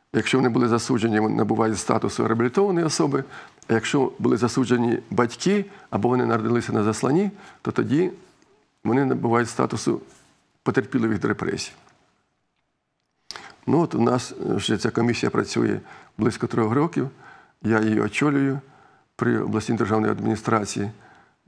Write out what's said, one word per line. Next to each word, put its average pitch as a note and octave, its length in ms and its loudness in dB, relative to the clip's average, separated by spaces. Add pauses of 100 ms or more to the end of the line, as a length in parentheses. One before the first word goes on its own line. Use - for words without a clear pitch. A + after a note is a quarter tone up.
(120)
якщо A2+ 260 0
вони C3 100 2
були A#2+ 200 2
засуджені, A2+ 520 2
вони A2 160 2
набувають A2 420 2
статусу A2+ 500 -2
реабілітованої E3+ 580 0
особи, C#3 380 0 (440)
а - 60 0
якщо C3 440 0
були A#2+ 180 2
засуджені A#2+ 640 2 (120)
батьки, F#3+ 540 2 (260)
або G#2+ 180 0
вони B2 180 2
народилися A2+ 460 0
на A2+ 100 2
засланні, C3+ 480 0 (320)
то - 80 -4
тоді B2 400 0 (720)
вони B2+ 200 2
набувають A#2 440 0
статусу - 520 -2 (640)
потерпілих A#2 480 0
від G#2 140 -2
репресій. - 480 -4 (1900)
Ну, C3+ 140 4
от E3 140 0
у - 60 0
нас A#2+ 400 0
вже G#2+ 360 -2
ця A2 140 -2
комісія A#2 400 0
працює G#2+ 500 -2 (380)
близько A2 280 -2
трьох A2+ 260 0
років. C#3+ 380 0 (520)
Я A2 180 2
її A2 200 2
очолюю C#3 600 0 (560)
при A#2 220 0
обласній G#2+ 380 -2
державній G#2+ 320 0
адміністрації. G#2+ 840 -2 (560)